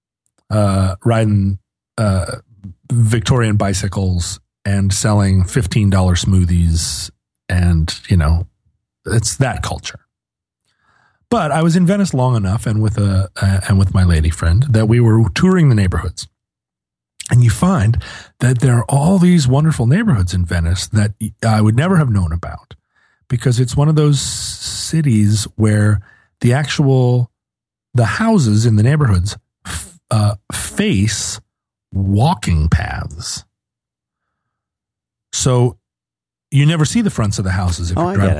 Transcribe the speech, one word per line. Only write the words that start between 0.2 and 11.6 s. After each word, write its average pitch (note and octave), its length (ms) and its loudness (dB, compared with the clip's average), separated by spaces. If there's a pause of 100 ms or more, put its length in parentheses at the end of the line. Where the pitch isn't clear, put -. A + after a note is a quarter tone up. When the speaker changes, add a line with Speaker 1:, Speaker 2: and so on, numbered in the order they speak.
Speaker 1:
uh, G2 540 0
riding, G#2 560 0 (380)
uh, F#2+ 400 -2 (540)
Victorian A#2 680 2
bicycles F#2+ 840 -2 (260)
and G2 280 0
selling G2 520 2
fifteen G#2+ 440 0
dollar F#2 260 2
smoothies. F2 960 0 (400)
And, F2 480 0 (120)
you F#2+ 80 2
know, E2 300 0 (580)
it's - 320 -4
that A#2+ 260 -2
culture. - 360 -10 (1300)
But F3 240 0
I D#3+ 100 0